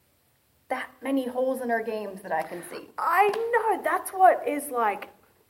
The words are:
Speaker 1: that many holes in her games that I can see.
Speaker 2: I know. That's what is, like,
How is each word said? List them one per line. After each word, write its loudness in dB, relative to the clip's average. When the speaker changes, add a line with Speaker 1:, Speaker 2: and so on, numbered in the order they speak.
Speaker 1:
that -6
many -2
holes -2
in -6
her 0
games -8
that -6
I 0
can -10
see. -14
Speaker 2:
I 4
know. 2
That's -2
what 6
is, -4
like, -2